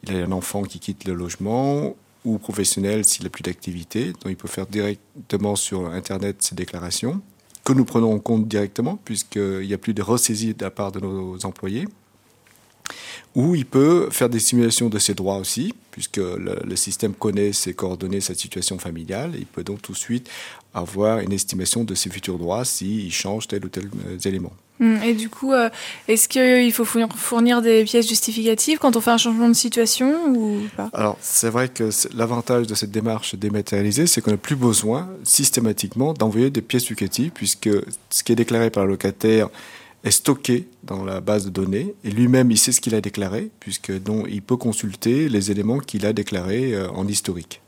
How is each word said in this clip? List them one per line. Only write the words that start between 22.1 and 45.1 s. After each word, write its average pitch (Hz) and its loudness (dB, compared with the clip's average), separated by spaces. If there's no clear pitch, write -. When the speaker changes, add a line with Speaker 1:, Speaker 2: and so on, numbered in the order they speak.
Speaker 1:
droits 92 0
s'il 98 -2
change 101 -4
tel 101 -4
ou 90 -8
tel, 98 -8
euh, 92 -8
élément. 92 -2
Speaker 2:
Hmm, 226 6
et 233 2
du 220 -4
coup, 269 -2
euh, 233 4
est-ce 220 2
qu'il 254 6
faut 226 0
fournir, 226 0
fournir 240 2
des 226 6
pièces 220 4
justificatives 226 2
quand 254 4
on 226 2
fait 233 2
un 233 6
changement 233 4
de 233 8
situation 254 2
ou 214 2
pas ? 208 -6
Speaker 1:
Alors, - 0
c'est - 0
vrai 123 2
que 113 -2
c'est, - -2
l'avantage 120 0
de 107 -4
cette 107 -4
démarche 110 -2
dématérialisée, 104 0
c'est - 2
qu'on 214 2
n'a 202 2
plus 151 -2
besoin 123 0
systématiquement 120 2
d'envoyer 120 2
des 117 0
pièces 120 0
justificatives, 117 -2
puisque - -2
ce - -2
qui - 0
est 117 6
déclaré 117 2
par 101 2
le 98 2
locataire 104 2
est 139 0
stocké - 2
dans 98 -6
la 95 -4
base 104 2
de 98 -6
données, 95 -2
et 107 -4
lui-même, 123 6
il 110 4
sait - 2
ce - 2
qu'il 110 -2
a 107 2
déclaré, 101 -4
puisque - -10
donc, 98 -2
il 101 -6
peut 127 2
consulter 120 0